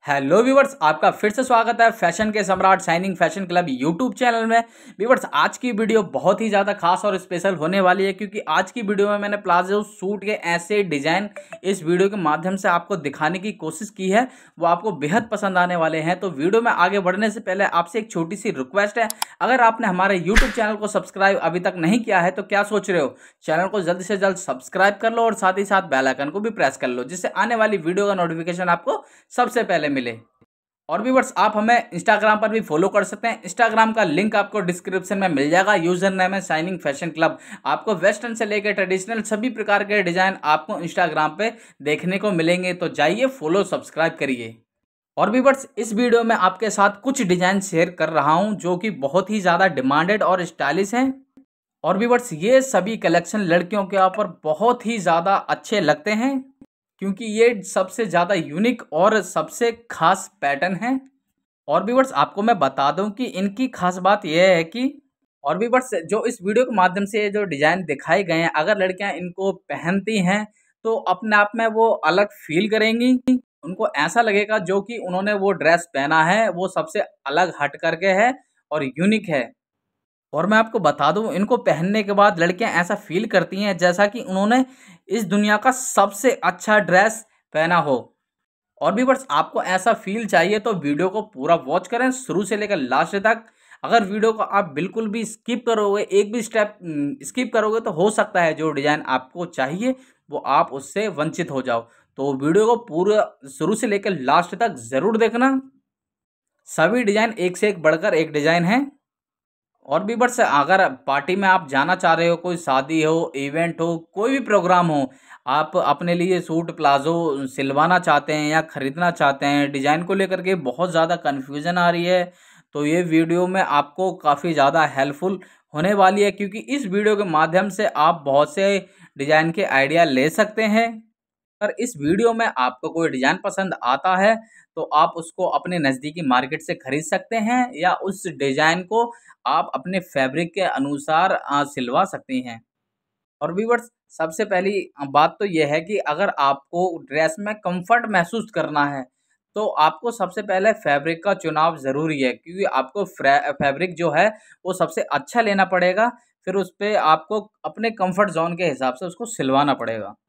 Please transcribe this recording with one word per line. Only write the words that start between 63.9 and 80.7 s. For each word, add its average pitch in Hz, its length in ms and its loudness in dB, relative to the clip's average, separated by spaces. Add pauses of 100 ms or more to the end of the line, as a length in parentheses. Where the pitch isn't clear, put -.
बात 202 260 2
यह 165 200 2
है 175 200 6
कि, 233 180 -6 (600)
और 151 140 0
व्यूअर्स, 240 320 0 (160)
जो 196 200 -2
इस 233 180 -4
वीडियो 214 220 2
के 247 100 -6
माध्यम 185 300 2
से 208 160 -4
ये 208 80 -2
जो 208 160 -2
डिज़ाइन 160 400 0
दिखाए 156 380 -2
गए 165 100 -2
हैं, 165 180 0
अगर 175 260 0
लड़कियां 185 360 -2
इनको 180 380 -6
पहनती 185 680 -4
हैं 196 260 0 (400)
तो 226 100 0
अपने 214 400 -2
आप 208 200 4
में 226 140 0
वो 220 200 2
अलग 185 380 2 (100)
फील 185 320 -2
करेंगी। 220 420 2 (520)
उनको 185 240 -4 (100)
ऐसा 165 240 2
लगेगा 208 380 2
जो 190 220 0
कि 226 180 -10
उन्होंने 190 360 -4
वो 196 180 0
ड्रेस 160 400 2
पहना 156 320 2
है 214 260 2
वो 175 180 -4
सबसे 165 320 -4 (240)
अलग 156 360 0
हट 143 160 -2
करके 170 360 0
है 208 200 2 (380)
और 151 120 -2
यूनिक 180 460 0
है। 139 140 0 (880)
और 165 140 0
मैं 214 100 4
आपको 226 220 0